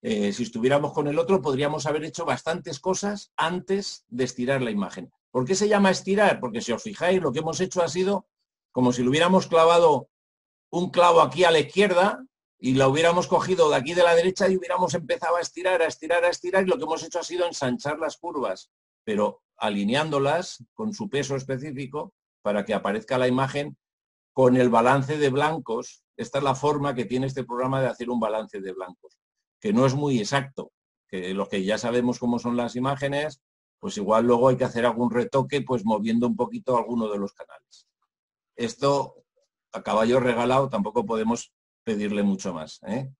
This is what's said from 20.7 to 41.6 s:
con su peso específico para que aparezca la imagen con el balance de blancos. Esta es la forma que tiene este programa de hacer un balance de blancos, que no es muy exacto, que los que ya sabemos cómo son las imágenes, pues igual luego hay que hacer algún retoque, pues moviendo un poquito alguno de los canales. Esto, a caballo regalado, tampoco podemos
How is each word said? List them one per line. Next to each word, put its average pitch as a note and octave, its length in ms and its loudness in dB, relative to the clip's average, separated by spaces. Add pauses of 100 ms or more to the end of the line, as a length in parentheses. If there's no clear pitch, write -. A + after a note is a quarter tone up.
con G#2+ 180 -6
su G2+ 160 -10
peso C#3 260 -4
específico C3+ 760 -8 (300)
para G#2 240 -2
que G#2+ 80 -2
aparezca G#2 420 -2
la B2+ 120 2
imagen C3+ 500 -2 (540)
con B2+ 240 4
el B2 120 4
balance C3+ 500 2
de D3 100 2
blancos. C3+ 760 -4 (120)
Esta A#2 220 -6
es C#3 60 -4
la C3+ 100 2
forma C#3+ 400 -2
que A#2+ 100 -4
tiene B2+ 220 -2
este C3 180 -6
programa C3 360 -2
de C3 80 0
hacer A#2 220 -8
un A#2+ 100 -2
balance G#2+ 400 -4
de F#2+ 120 -10
blancos, F#2 460 -14 (400)
que G#2+ 140 -2
no B2 140 4
es C3 80 2
muy C#3 260 0
exacto, C3+ 520 -6 (360)
que F#2 260 -8
los G2 140 -4
que G2 160 -4
ya G#2+ 140 -2
sabemos A#2+ 400 -2
cómo A#2+ 200 -2
son A#2+ 180 -4
las A#2+ 200 -4
imágenes, C#3 640 -4 (400)
pues F#2+ 160 -10
igual G#2+ 300 2
luego B2 220 6
hay B2+ 80 4
que B2+ 80 0
hacer A#2 220 -2
algún A#2+ 240 0
retoque, C3 520 0
pues B2 220 -2
moviendo A2+ 420 0
un A2+ 100 0
poquito A#2+ 400 -2
alguno A2+ 320 -2
de G#2 100 -4
los G2+ 140 -6
canales. - 560 -20 (640)
Esto, C3+ 720 -2 (480)
a - 100 -10
caballo A2 380 4
regalado, B2 480 2
tampoco A2 360 -2
podemos A2+ 480 -2 (300)